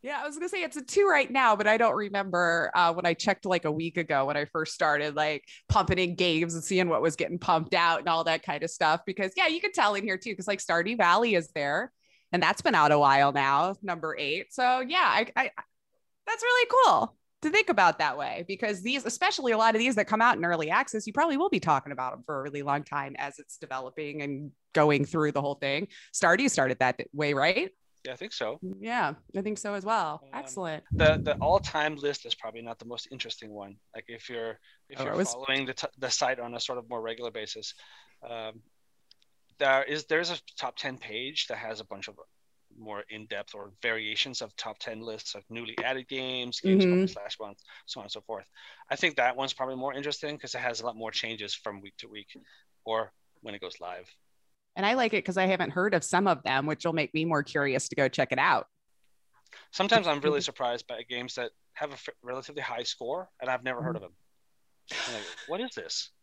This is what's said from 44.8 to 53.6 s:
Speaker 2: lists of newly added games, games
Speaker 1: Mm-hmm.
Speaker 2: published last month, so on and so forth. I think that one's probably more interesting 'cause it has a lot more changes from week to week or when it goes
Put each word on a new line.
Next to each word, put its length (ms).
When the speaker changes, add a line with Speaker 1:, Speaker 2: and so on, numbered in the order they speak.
Speaker 2:
lists 340
of 140
newly 340
added 240
games, 540
games 240
Speaker 1:
Mm-hmm. 80
Speaker 2:
published 240
last 240
month, 160
so 140
on 60
and 60
so 100
forth. 240
I 60
think 220
that 180
one's 180
probably 220
more 180
interesting 440
'cause 180
it 40
has 200
a 60
lot 100
more 160
changes 420
from 280
week 160
to 100
week 220
or 260
when 140
it 40
goes 220